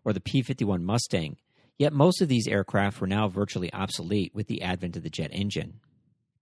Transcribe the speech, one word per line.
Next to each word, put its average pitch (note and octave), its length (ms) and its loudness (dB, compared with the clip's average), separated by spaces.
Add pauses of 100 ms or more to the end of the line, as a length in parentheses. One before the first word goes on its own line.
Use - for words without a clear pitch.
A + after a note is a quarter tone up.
or A2 80 2
the F#2+ 80 -4
P - 220 0
fifty-one G2+ 420 0
Mustang, F2+ 540 -2 (400)
yet D3+ 140 4
most D#3 280 6
of E3+ 80 4
these A#2+ 180 4
aircraft G2+ 540 0
were G2 60 0
now G2+ 220 2
virtually F#2 440 -2
obsolete F#2+ 640 -2
with G#2+ 120 -4
the G#2 160 -6
advent F2+ 340 -4
of E2 60 -8
the D#2+ 80 -8
jet D#2 220 -4
engine. G2 480 -4 (600)